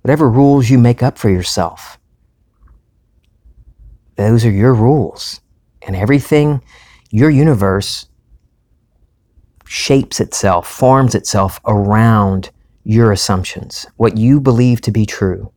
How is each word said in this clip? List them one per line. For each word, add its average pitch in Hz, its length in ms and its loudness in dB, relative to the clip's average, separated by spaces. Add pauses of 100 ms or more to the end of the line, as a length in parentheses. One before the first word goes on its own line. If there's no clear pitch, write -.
Whatever 147 300 2
rules 139 400 2
you 131 80 4
make 120 240 2
up 127 160 -2
for 113 100 -2
yourself, 90 720 -4 (2250)
those 113 320 2
are 113 40 4
your 104 220 2
rules. 117 680 -2 (420)
And 98 140 -10
everything, 143 680 0 (480)
your 117 180 2
universe 113 760 0 (1600)
shapes - 520 -2
itself, - 480 -2
forms 131 500 0
itself - 500 -4
around 104 840 0 (340)
your 113 260 2
assumptions, - 760 -6 (100)
what 110 200 0
you 127 240 2
believe 123 420 2
to 120 100 -4
be 107 120 0
true. 95 520 -6